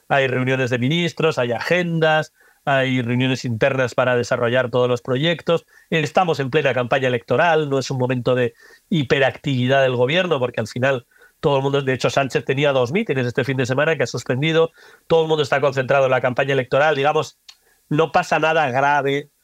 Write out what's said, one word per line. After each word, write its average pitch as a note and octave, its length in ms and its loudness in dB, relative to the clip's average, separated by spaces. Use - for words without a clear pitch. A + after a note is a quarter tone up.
hay C#3 180 2
reuniones B2+ 420 0
de B2 100 -2
ministros, D#3 600 0
hay A#2+ 140 -2
agendas, D#3+ 840 0
hay C3 380 0
reuniones B2 420 0
internas C3 500 0
para B2+ 200 2
desarrollar A#2+ 560 0
todos B2 180 2
los B2 140 -2
proyectos. D#3+ 640 -2
Estamos E3 480 0
en C3+ 100 -4
plena C#3+ 240 0
campaña C3 360 0
electoral, D3+ 600 0
no C3+ 120 -2
es - 100 -10
un C3+ 80 -4
momento B2+ 380 0
de B2 180 -2
hiperactividad C3+ 920 0
del B2+ 140 2
gobierno, D3+ 420 0
porque B2 220 -4
al G#2+ 80 -6
final B2+ 380 -2
todo C#3+ 160 2
el C3+ 80 0
mundo, C#3 180 0
de C3 100 -2
hecho, B2+ 160 -2
Sánchez C#3 360 -2
tenía C#3+ 260 0
dos B2+ 220 0
mítines D3+ 340 -2
este B2 160 -2
fin C3 140 -4
de C3 100 -2
semana D3 300 0
que C3+ 80 -2
ha - 20 -2
suspendido, D#3 640 -2
todo E3 140 4
el D#3+ 60 -2
mundo D#3 140 0
está C#3 180 0
concentrado C3+ 440 0
en C3 80 2
la B2+ 80 2
campaña C3+ 320 -2
electoral, C3+ 420 2
digamos, D3 420 0
no D#3 240 0
pasa E3+ 260 0
nada D#3 320 2
grave, C#3 600 0